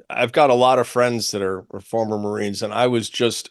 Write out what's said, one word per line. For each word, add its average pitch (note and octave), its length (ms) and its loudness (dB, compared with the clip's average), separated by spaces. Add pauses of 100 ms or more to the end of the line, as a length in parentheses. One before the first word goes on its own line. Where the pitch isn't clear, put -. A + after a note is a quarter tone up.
I've A#2+ 220 -2
got D3+ 180 4
a B2+ 40 6
lot B2+ 260 4
of A#2+ 80 0
friends A#2+ 440 0
that G2+ 100 -4
are, F#2+ 300 -6
are G2 100 -14
former A2 360 -4
Marines, G#2 460 -6
and G#2 100 -6
I A#2+ 140 2
was A#2 220 -2
just - 420 -2